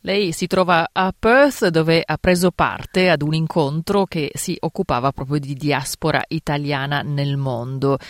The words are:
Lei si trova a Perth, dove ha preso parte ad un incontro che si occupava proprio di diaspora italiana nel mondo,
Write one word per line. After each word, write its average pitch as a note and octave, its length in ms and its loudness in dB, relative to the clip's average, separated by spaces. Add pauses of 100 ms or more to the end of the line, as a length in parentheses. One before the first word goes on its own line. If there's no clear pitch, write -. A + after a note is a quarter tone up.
Lei F#3+ 300 0
si F3+ 140 -4
trova F3 440 2
a F#3+ 260 0
Perth, B3 500 4
dove E3 360 4
ha D#3 140 -4
preso F3+ 360 2
parte F3 580 0
ad D3+ 100 2
un D3+ 140 0
incontro D#3+ 720 0
che D3+ 260 -4
si - 260 -6
occupava C#3+ 540 -2
proprio C#3 260 -4
di C#3 140 -6
diaspora C#3 760 -2
italiana C#3+ 760 -2
nel C#3+ 340 -2
mondo, C3+ 640 -2 (120)